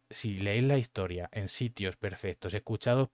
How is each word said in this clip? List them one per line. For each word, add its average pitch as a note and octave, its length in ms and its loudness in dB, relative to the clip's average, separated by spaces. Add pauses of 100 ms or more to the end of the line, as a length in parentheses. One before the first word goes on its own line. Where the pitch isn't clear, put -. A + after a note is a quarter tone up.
(100)
si G2+ 280 -4
leéis G2+ 260 2
la C#3 140 6
historia F2+ 540 -2
en G2+ 160 -4
sitios G2+ 480 -4
perfectos, F#2+ 580 -6
escuchados B2 600 2